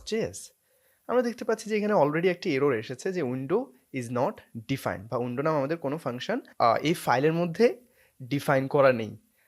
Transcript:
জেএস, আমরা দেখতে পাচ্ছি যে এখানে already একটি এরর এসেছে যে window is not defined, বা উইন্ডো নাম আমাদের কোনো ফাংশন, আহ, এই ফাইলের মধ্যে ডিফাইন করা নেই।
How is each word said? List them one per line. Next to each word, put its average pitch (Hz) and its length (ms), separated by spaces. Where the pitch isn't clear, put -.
জেএস, 185 460
আমরা 247 140
দেখতে 233 240
পাচ্ছি 214 240
যে 214 80
এখানে 208 160
already 160 340
একটি 175 280
এরর 139 180
এসেছে 123 400
যে 180 100
window 131 380
is 127 160
not 127 220
defined, 110 520
বা 131 80
উইন্ডো 123 260
নাম 160 120
আমাদের 147 220
কোনো 147 200
ফাংশন, 143 420
আহ, 117 220
এই 151 120
ফাইলের 147 400
মধ্যে 175 520
ডিফাইন 135 440
করা 135 260
নেই। 110 240